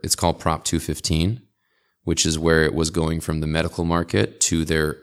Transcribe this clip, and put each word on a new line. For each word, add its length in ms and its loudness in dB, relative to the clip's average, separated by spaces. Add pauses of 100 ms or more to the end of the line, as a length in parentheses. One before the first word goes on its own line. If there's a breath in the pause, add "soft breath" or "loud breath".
it's 140 -4
called 220 0
Prop 260 -2
two 140 -2
fifteen, 640 -2 (640)
which 200 0
is 140 0
where 260 4
it 100 2
was 160 0
going 300 -2
from 200 -4
the 60 -2
medical 380 -2
market 560 0
to 240 0
their 380 0